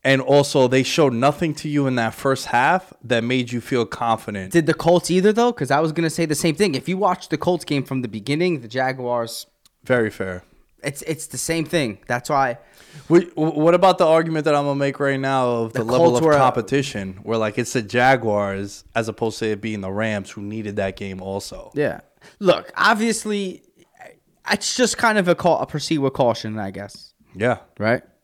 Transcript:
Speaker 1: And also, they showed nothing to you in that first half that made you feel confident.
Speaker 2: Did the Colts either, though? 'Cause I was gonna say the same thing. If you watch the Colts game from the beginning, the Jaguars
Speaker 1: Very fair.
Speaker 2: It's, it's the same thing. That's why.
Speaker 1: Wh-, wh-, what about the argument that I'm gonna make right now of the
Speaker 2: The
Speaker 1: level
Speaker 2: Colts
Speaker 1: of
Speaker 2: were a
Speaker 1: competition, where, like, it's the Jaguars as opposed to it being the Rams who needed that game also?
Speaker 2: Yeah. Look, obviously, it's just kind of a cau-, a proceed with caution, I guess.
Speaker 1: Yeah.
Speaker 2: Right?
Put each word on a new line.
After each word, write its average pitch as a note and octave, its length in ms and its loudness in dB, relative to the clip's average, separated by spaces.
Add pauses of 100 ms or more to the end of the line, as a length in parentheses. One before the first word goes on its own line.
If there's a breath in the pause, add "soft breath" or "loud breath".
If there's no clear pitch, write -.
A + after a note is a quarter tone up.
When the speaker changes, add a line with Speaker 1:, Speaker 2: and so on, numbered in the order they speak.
Speaker 1:
And C3+ 160 4
also, C3+ 480 4
they C3 120 4
showed C3+ 300 2
nothing C#3+ 440 0
to - 120 -10
you D3 180 0
in B2+ 100 0
that A2+ 180 -2
first C3+ 320 -2
half D3+ 480 2 (100)
that A#2 220 0
made B2 260 -2
you A#2+ 80 -4
feel A#2+ 260 -2
confident. G#2+ 680 -4
Speaker 2:
Did E3 140 4
the D#3+ 60 0
Colts E3+ 380 2
either, F#3 220 4
though? A#3 180 2
'Cause C#3+ 180 -6
I C#3+ 120 2
was D#3+ 100 0
gonna E3 180 -2
say E3 160 -2
the D3+ 80 -2
same D#3 220 0
thing. E3 200 0
If - 120 -6
you F3+ 80 -2
watch F#3 320 -2
the D#3 100 -4
Colts F3 280 -2
game C#3 180 -2
from C3 200 -6
the A#2+ 40 -8
beginning, C#3 540 -2
the A2+ 80 -16
Jaguars B2 760 -4 (360)
Speaker 1:
Very A#2+ 260 2
fair. F#2 340 -8 (400)
Speaker 2:
It's, C#3+ 180 -8
it's D#3 260 -8
the C3 100 -12
same E3 280 -4
thing. B2+ 320 -2 (100)
That's B2 220 -4
why. C3+ 300 0 (500 loud breath)
Speaker 1:
Wh-, E3+ 240 6
wh-, D#3 240 0
what E3 160 6
about F3+ 240 4
the F3+ 80 4
argument D#3+ 400 2
that D3 100 4
I'm C#3+ 80 2
gonna C#3+ 160 -2
make C#3 220 -2
right C#3 180 0
now C3+ 280 0
of A#2 260 -2
the - 60 -4
Speaker 2:
The A2 60 -2
Speaker 1:
level B2+ 220 4
Speaker 2:
Colts B2 120 4
Speaker 1:
of D#3+ 60 2
Speaker 2:
were D#3 80 4
a C#3+ 40 4
Speaker 1:
competition, B2 840 0
where, A2+ 140 -2
like, G#2+ 200 -2
it's A#2+ 160 -4
the B2+ 80 0
Jaguars G#2 1040 0 (100)
as A2+ 140 -2
opposed A2 300 -4
to A2+ 80 -2
it G#2 140 -2
being G#2+ 200 -6
the F#2+ 100 -8
Rams G#2 400 -4
who G#2 100 -14
needed G#2 340 -8
that G2 200 -2
game F#2+ 260 -10
also? G2 520 -10
Speaker 2:
Yeah. C#3 280 -4 (380 soft breath)
Look, - 380 0
obviously, G#3+ 880 -2 (840)
it's - 260 -4
just B3 220 0
kind G#3+ 200 2
of F3+ 100 2
a E3 80 4
cau-, E3+ 220 2
a C3+ 80 -2
proceed D3+ 320 -4
with C3+ 160 0
caution, A2 460 0
I G2 120 -6
guess. G2 420 -16 (220)
Speaker 1:
Yeah. A2 220 0 (220)
Speaker 2:
Right? A2 240 0 (200)